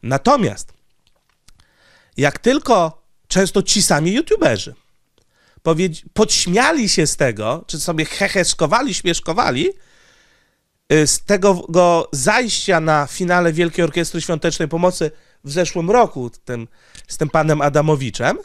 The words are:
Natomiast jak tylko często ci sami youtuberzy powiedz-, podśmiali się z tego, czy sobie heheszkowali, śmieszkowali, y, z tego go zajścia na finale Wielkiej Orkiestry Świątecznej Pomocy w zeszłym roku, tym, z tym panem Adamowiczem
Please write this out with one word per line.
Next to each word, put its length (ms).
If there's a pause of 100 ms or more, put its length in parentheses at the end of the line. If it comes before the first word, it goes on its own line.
Natomiast 680 (1400)
jak 220
tylko 640 (260)
często 340
ci 200
sami 300
youtuberzy 640 (880)
powiedz-, 500
podśmiali 760
się 180
z 100
tego, 500
czy 140
sobie 240
heheszkowali, 920
śmieszkowali, 760 (1200)
y, 140
z 140
tego 340
go 580
zajścia 680
na 260
finale 460
Wielkiej 320
Orkiestry 360
Świątecznej 480
Pomocy 420 (340)
w 60
zeszłym 400
roku, 400 (140)
tym, 240 (400)
z 80
tym 140
panem 320
Adamowiczem 840